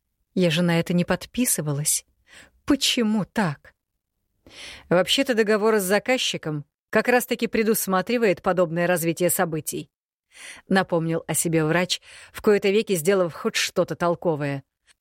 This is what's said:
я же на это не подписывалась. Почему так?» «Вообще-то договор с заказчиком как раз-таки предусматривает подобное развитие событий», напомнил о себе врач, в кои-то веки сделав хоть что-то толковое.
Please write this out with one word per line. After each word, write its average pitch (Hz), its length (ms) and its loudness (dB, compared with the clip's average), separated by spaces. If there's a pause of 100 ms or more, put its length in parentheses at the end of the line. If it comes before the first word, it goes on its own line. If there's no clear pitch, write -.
(340)
я 180 160 2
же 165 140 0
на 170 160 2
это 165 140 -2
не 175 120 2
подписывалась. 151 960 -2 (640)
Почему 220 600 2
так?» - 500 -4 (1120)
«Вообще-то 220 460 2
договор 214 400 2
с 208 80 0
заказчиком 185 840 -2 (240)
как 214 180 0
раз-таки 240 380 0
предусматривает 214 960 0
подобное 175 460 0
развитие 170 420 0
событий», 156 640 -4 (760)
напомнил 170 600 0
о 160 80 -2
себе 165 280 0
врач, 170 380 0 (320)
в - 80 -14
кои-то 202 300 2
веки 208 240 0
сделав 175 400 0
хоть - 200 -4
что-то - 400 -2
толковое. 151 680 -2 (380)